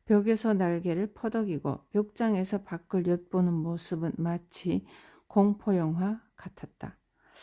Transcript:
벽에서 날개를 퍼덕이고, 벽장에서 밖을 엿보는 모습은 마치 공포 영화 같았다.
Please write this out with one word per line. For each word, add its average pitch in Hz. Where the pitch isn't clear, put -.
벽에서 214
날개를 180
퍼덕이고, 202
벽장에서 208
밖을 175
엿보는 175
모습은 165
마치 175
공포 202
영화 180
같았다. -